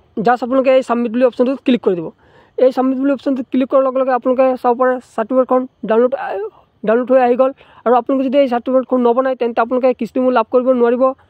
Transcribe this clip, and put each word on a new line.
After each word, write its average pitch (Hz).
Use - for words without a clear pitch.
জাষ্ট 233
আপোনালোকে 262
এই 262
ছাবমিট 240
বুলি 247
অপশ্যনটোত 247
click 240
কৰি 196
দিব। 160
এই 262
ছাবমিট 262
বুলি 277
অপশ্যনটোত 262
click 254
কৰাৰ 269
লগে 254
লগে 262
আপোনালোকে 254
চাব 247
পাৰে 254
চাৰ্টিফিকেটখন 254
download, 233
download 226
হৈ 262
আহি 240
গ'ল। 262
আৰু 233
আপোনালোকে 269
যদি 254
এই 269
চাৰ্টিফিকেটখন 254
নবনায় 254
তেন্তে 240
আপোনালোকে 254
কিস্তিসমূহ 254
লাভ 220
কৰিব 254
নোৱাৰিব। 240